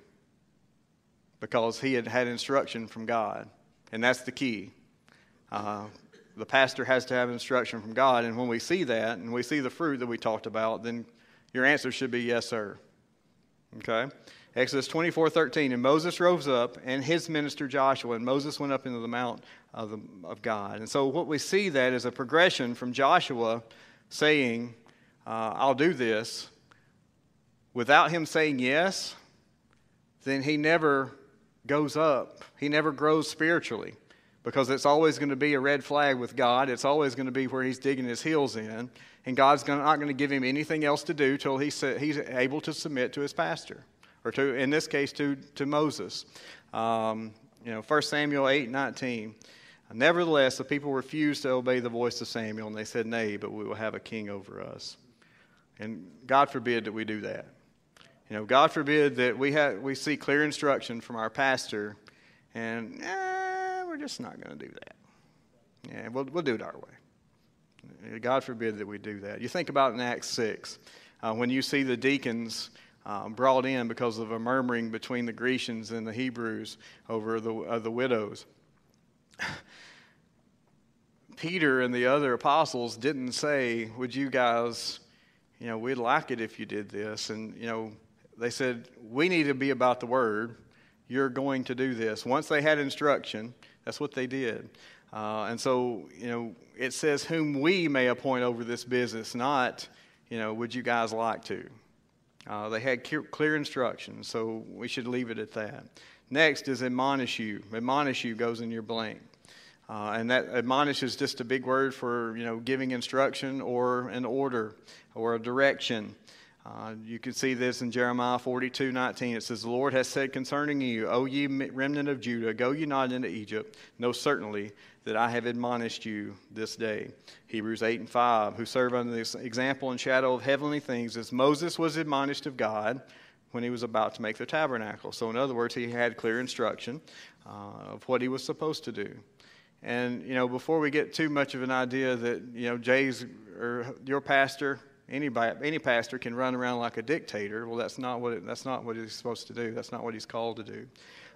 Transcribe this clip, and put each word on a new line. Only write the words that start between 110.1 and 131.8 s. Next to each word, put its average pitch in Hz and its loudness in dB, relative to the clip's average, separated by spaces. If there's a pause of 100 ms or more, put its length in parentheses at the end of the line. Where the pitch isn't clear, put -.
and 113 0
that 127 4
admonish 131 2
is 123 -2
just 135 -4
a 120 -4
big 127 -2
word 131 2
for, 120 -4
you 117 -6
know, 113 -4
giving 131 -2
instruction 131 -2
or 123 0
an 123 -4
order 120 -2 (380)
or 113 -2
a 117 -4
direction. 120 0 (500)
Uh, 110 -12
you 113 -12
can 123 -8
see 131 0
this 123 0
in 120 -2
Jeremiah 123 2
forty-two 127 -2
nineteen. 127 -2
It 110 -6
says, 110 -6
"The 113 -6
Lord 127 0
has 127 4
said 135 -2
concerning 143 -2
you, 113 0
O 123 2
ye 139 0
m-, 135 -2
remnant 143 -2
of 139 -2
Judah, 117 -2
go 123 0
ye 156 -2
not 135 0
into 127 -2
Egypt. 104 -8 (220)
Know 123 2
certainly 107 -2 (320)
that 110 -2
I 117 4
have 117 -2
admonished 120 -4
you 104 -6 (160)
this 110 -8
day." 110 -4 (360)
Hebrews 110 -4
eight 113 2
and 113 -12
five, 113 4
"Who 113 -6
serve 123 2
under 120 -2
the 113 -4
example 127 -2
and 123 -6
shadow 131 4
of 117 -2
heavenly 143 2
things, 120 -4
as 117 -8
Moses 143 4
was 160 0